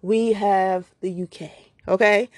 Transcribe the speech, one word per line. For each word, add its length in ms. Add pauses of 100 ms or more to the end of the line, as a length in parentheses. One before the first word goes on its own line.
we 300
have 580 (100)
the 100
U 180
K, 240 (340)
okay? 520